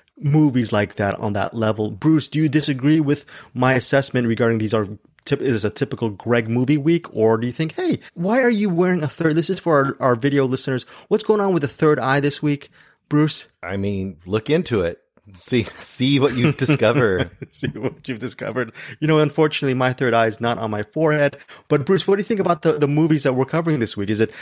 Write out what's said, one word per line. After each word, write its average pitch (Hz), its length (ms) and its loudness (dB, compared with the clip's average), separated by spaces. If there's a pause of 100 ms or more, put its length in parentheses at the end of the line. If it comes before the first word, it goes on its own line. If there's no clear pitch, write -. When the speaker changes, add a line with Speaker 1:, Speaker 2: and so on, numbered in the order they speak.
(180)
Speaker 1:
movies 139 540 2
like 104 240 0
that 101 240 -2
on 107 140 -4
that 101 200 -4
level. 107 360 -2
Bruce, 151 380 0
do 147 120 -6
you 156 80 2
disagree 143 520 2
with 143 240 -2 (300)
my 127 200 2
assessment 127 520 0
regarding 113 320 0
these 107 160 -2
are 107 120 0 (380)
typ-, 139 160 -2
is 117 240 0
a 104 60 0
typical - 400 -4
Greg 113 380 -2
movie 127 300 0
week, 165 360 0
or 110 240 4
do 117 80 -4
you 123 60 -4
think, 160 220 -4
"Hey, 359 260 -2 (140)
why 202 280 0
are 240 80 2
you 208 200 0
wearing 180 340 2
a 143 40 -4
third?" 160 280 0
This 165 140 0
is 185 100 -4
for 139 400 2
our, 131 100 2
our 120 60 4
video 135 300 2
listeners. 127 380 -4 (240)
What's 214 160 0
going 214 160 2
on 196 120 0
with 160 100 2
the 139 60 -2
third 151 320 2
eye 131 200 2
this 139 220 -2
week, 147 280 -2 (380)
Bruce? 151 380 0 (160)
Speaker 2:
I 90 140 -6
mean, 98 400 -4 (100)
look 107 240 -2
into 147 300 0
it. 85 180 -2 (360)
See, 113 280 -2 (160)
see 135 400 0
what 127 160 2
you 131 180 2
discover. 113 760 2 (100)
Speaker 1:
<laughs> - 100 -14
See - 180 -6
what - 400 -8
you've 123 100 -8
discovered. 113 540 -8 (260)
You 151 80 -4
know, 156 140 4
unfortunately, 151 520 0
my 127 200 0
third 123 220 0
eye 113 120 4
is 107 140 -4
not 117 180 -2
on 110 140 -4
my 104 100 -4
forehead. 151 540 0 (320)
But 147 180 2
Bruce, 190 220 0
what 196 80 2
do 202 40 -4
you 208 60 -6
think 214 140 -2
about 170 220 0
the, 160 100 2
the 147 160 0
movies 151 340 2
that 131 120 0
we're 131 100 0
covering 160 340 -2
this 110 180 -4
week? 101 140 -6
Is 107 100 -2
it, 113 220 2